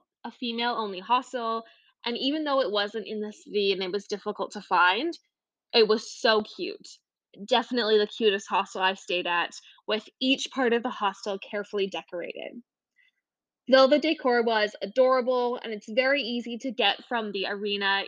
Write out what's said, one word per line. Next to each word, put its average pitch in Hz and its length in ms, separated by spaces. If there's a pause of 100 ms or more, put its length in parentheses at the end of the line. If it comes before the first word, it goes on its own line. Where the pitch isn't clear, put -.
(260)
a 240 60
female-only 233 680
hostel, 226 640 (420)
and 240 120
even 285 260
though 277 180
it 196 100
wasn't 208 360
in 214 140
the 214 100
city 202 400
and 190 100
it 185 100
was 196 160
difficult 202 440
to 202 100
find, 190 520 (600)
it 226 140
was 214 240
so 220 300
cute. - 480 (560)
Definitely 233 540
the 208 80
cutest 208 420
hostel 196 320
I've 190 180
stayed 180 280
at, 175 240 (340)
with 214 220 (120)
each 262 320
part 247 220
of 233 80
the 247 80
hostel 202 500
carefully 202 480
decorated. - 760 (1040)
Though 269 200
the 294 120
decor 262 440
was 214 380
adorable 247 840
and 226 80
it's 214 180
very 262 320
easy 240 380
to 269 120
get 214 360
from 220 240
the 190 160
arena 202 600